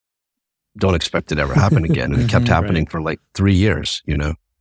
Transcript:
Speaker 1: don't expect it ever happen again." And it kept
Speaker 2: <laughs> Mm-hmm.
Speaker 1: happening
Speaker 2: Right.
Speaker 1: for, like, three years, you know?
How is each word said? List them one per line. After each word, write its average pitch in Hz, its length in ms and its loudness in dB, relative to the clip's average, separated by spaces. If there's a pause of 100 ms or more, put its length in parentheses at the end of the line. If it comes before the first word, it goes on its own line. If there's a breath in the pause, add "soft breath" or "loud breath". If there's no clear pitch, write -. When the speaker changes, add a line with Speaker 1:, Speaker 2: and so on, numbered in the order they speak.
(800)
Speaker 1:
don't 95 160 2
expect - 380 -4
it 78 60 -4
ever 69 160 -2
happen 101 300 2
again." 69 280 -2
And - 100 0
it 120 60 0
kept 107 160 2
Speaker 2:
<laughs> - 20 0
Mm-hmm. - 60 2
Speaker 1:
happening 80 320 0
Speaker 2:
Right. - 60 -8
Speaker 1:
for, 82 100 -8
like, 80 200 -6 (140)
three 98 200 2
years, 90 500 0
you 73 120 -2
know? 73 180 -2 (260)